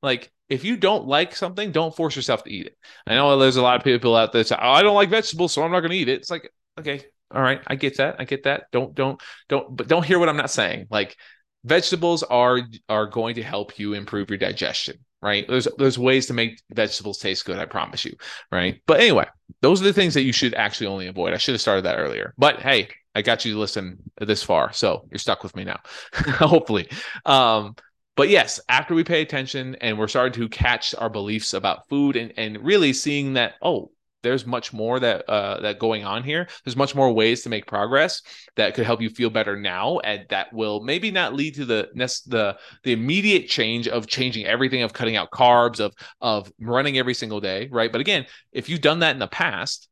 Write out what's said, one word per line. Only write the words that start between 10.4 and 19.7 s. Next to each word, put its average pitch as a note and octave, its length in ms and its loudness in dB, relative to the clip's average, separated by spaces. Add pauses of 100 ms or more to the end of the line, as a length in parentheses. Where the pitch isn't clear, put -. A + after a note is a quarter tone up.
saying. G2+ 400 -2
Like, G#2 260 -2 (480)
vegetables E3+ 580 2
are, B2 380 4 (280)
are G#2+ 180 0
going A2+ 300 -4
to A2+ 60 -8
help G#2 360 -8
you G#2 160 -4
improve G#2 360 -6
your G2+ 80 -4
digestion, - 580 -4 (240)
right? G2+ 280 -2
There's, B2 200 0 (100)
there's C3+ 200 2
ways C3 280 2
to B2+ 80 -6
make A#2 260 -4 (100)
vegetables G#2 480 -4
taste F#2+ 260 -4
good, F#2+ 140 -6
I E2 80 -6
promise - 380 -8
you, - 100 -10 (360)
right? F2+ 360 -2
But D#3+ 140 6
anyway, F3 260 6 (340)
those F3+ 200 4